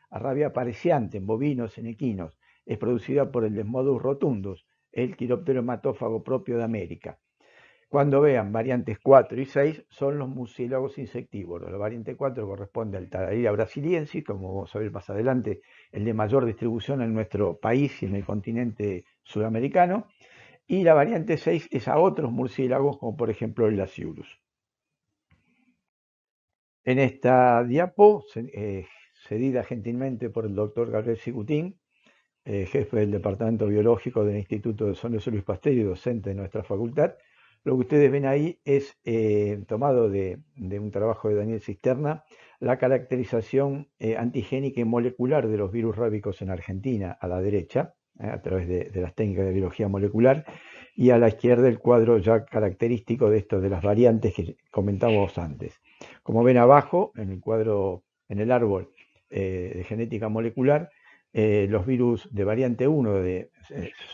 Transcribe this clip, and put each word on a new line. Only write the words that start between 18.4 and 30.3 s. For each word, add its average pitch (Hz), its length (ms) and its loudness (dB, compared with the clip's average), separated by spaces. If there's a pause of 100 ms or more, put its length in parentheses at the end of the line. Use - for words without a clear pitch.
sudamericano. 135 840 -2 (580)
Y 190 160 0
la 165 120 8
variante 160 420 2
seis 165 340 -2
es 127 160 -4
a 135 140 0
otros 156 320 2
murciélagos, 131 680 -2
como 113 180 -8
por 113 140 -2
ejemplo 110 380 0
el 107 80 0
Lasiurus. - 680 -8 (2500)
En 127 160 2
esta 127 640 4
diapo, 175 680 4
ce-, 120 200 -10
eh, 98 340 -8 (280)
cedida 123 480 -2
gentilmente 120 640 -6
por 107 160 -4